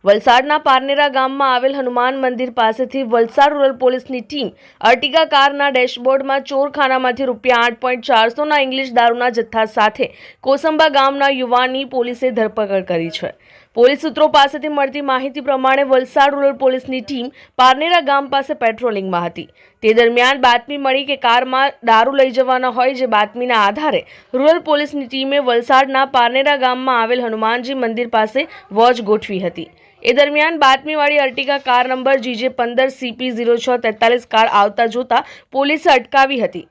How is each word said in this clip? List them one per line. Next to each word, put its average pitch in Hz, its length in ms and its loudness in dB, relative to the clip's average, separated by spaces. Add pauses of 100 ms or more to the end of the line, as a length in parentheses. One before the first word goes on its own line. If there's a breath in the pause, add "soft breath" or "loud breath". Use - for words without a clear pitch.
વલસાડના 240 640 4
પારનેરા 277 500 2
ગામમાં 262 380 0
આવેલ 262 240 0
હનુમાન 254 440 -2
મંદિર 254 380 -4
પાસેથી 254 420 -2 (120)
વલસાડ 277 420 2
રૂરલ 269 260 0
પોલીસની 254 400 -2
ટીમ 285 300 -8 (380 soft breath)
અર્ટિગા 294 340 2 (100)
કારના 285 400 2
ડેશબોર્ડમાં 269 800 0
ચોરખાનામાંથી 269 760 0
રૂપિયા 247 360 0
આઠ 240 180 -4
પોઇન્ટ 254 240 -4
ચારસોના 277 560 2
ઇંગ્લિશ 262 340 -4
દારૂના 240 380 2
જથ્થા 220 400 -2
સાથે 214 340 -2 (380 loud breath)
કોસંબા 311 480 2
ગામના 277 400 2
યુવાનની 254 580 -2
પોલીસે 247 360 -2
ધરપકડ 208 600 -2
કરી 165 240 -4
છે. - 160 -8 (460 soft breath)
પોલીસ 269 260 4
સૂત્રો 302 320 0
પાસેથી 285 400 2
મળતી 277 320 -2
માહિતી 262 400 -4
પ્રમાણે 269 420 2
વલસાડ 269 460 2
રૂરલ 277 260 2
પોલીસની 262 400 -2
ટીમ 254 240 -8 (380 soft breath)
પારનેરા 302 420 2
ગામ 277 300 0
પાસે 277 260 -2
પેટ્રોલિંગમાં 214 640 -2
હતી. 170 220 -10 (360 soft breath)
તે 220 140 4
દરમિયાન 240 480 2
બાતમી 240 400 0
મળી 269 240 0
કે 277 160 -2
કારમાં 262 500 0 (140)
દારૂ 233 300 4
લઈ 269 180 2
જવાના 254 400 0
હોય, 254 240 2
જે 254 140 -2
બાતમીના 226 500 0
આધારે 208 340 -2 (340 loud breath)
રૂરલ 302 360 2
પોલીસની 294 400 -2
ટીમે 269 400 -2
વલસાડના 262 560 2 (100)
પારનેરા 262 480 2
ગામમાં 254 380 0
આવેલ 247 240 -2
હનુમાનજી 226 560 -4
મંદિર 233 340 -4
પાસે 220 320 0 (320 loud breath)
વોચ 240 300 4
ગોઠવી 214 340 -2
હતી. 170 240 -8 (360 soft breath)
એ 233 140 0
દરમિયાન 294 460 0
બાતમીવાળી 285 640 2
અર્ટિગા 269 420 -4
કાર 247 240 2
નંબર 262 340 -2
જી 240 160 -6
જે 254 160 -2
પંદર 240 400 -2
સી 247 240 -8
પી 254 160 -4
ઝીરો 233 300 0
છ 247 180 -2
તેતાલીસ 233 480 0
કાર 220 140 2 (160)
આવતા 214 340 -2
જોતા 247 240 -2 (300 loud breath)
પોલીસે 294 420 0
અટકાવી 269 520 0
હતી. 180 260 -10